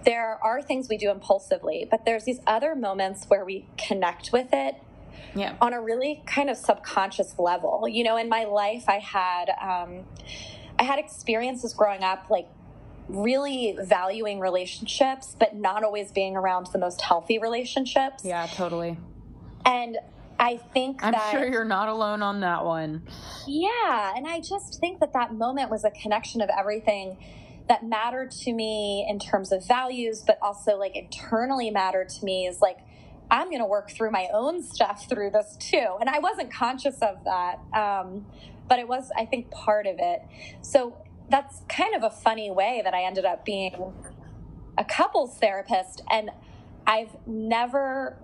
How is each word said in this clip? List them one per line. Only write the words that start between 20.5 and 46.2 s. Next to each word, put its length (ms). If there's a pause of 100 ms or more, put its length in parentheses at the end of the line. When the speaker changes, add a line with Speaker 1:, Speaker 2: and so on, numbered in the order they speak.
Speaker 1:
think 460
Speaker 2:
I'm 100
Speaker 1:
that 200
Speaker 2:
sure 160
you're 160
not 240
alone 340
on 180
that 240
one. 440 (380)
Speaker 1:
Yeah, 720
and 100
I 140
just 380
think 220
that 120
that 220
moment 360
was 140
a 60
connection 500
of 160
everything 640 (500)
that 160
mattered 460
to 220
me 560
in 100
terms 340
of 140
values, 580
but 160
also, 360
like, 200
internally 760
mattered 380
to 160
me 220
is, 140
like, 180 (520)
I'm 200
gonna 160
work 240
through 200
my 220
own 300
stuff 460
through 220
this 280
too. 420
And 80
I 100
wasn't 340
conscious 500
of 220
that, 340 (160)
um, 500 (440)
but 100
it 100
was, 280
I 100
think, 240
part 360
of 120
it. 240 (400)
So 340 (320)
that's 400
kind 260
of 80
a 80
funny 400
way 320
that 120
I 80
ended 240
up 180
being 480 (840)
a 60
couples 520
therapist. 640 (100)
And 200 (560)